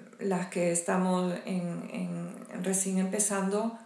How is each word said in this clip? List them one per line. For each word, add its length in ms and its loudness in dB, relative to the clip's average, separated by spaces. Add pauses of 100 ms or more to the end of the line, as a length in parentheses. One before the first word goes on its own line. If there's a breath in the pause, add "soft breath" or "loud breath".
(200)
las 280 0
que 240 2
estamos 640 2 (120)
en, 460 -2
en, 720 -6
recién 360 2
empezando, 880 0